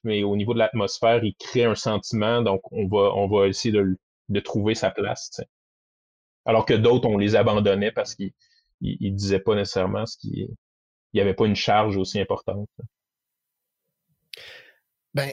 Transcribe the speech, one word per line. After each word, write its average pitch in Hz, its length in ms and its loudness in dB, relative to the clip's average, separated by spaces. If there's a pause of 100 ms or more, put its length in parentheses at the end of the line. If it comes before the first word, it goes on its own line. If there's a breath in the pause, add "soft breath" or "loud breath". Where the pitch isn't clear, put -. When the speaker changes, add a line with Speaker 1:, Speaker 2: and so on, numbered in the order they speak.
Speaker 1:
mais 104 180 0
au 101 140 0
niveau 104 180 -2
de 113 60 -2
l'atmosphère, 113 640 2
il 101 120 -2
crée - 280 -2
un 110 100 2
sentiment, 110 680 -2
donc 98 180 0 (120)
on 98 140 -4
va, 101 300 2
on 101 120 0
va 98 200 4
essayer 104 240 -2
de, 98 260 2 (300)
de 101 120 0
trouver 110 340 -2
sa 98 160 0
place », 104 420 -6
tu 92 100 -12
sais. - 60 -14 (960)
Alors 113 220 2
que 131 80 4
d'autres, 120 340 4
on 104 100 2
les 104 180 2
abandonnait 104 560 2
parce - 220 -6
qu'ils, - 180 -10 (480)
ils, - 200 -4
ils 98 140 -2
disaient 98 260 0
pas 90 160 0
nécessairement 101 500 -2
ce - 120 -14
qui, - 280 -8 (680)
il 104 60 0
y - 20 4
avait 98 140 2
pas 113 120 2
une 101 100 2
charge 107 400 2
aussi 95 240 -2
importante. 98 480 -4 (2500 loud breath)
Speaker 2:
Ben, 139 180 -4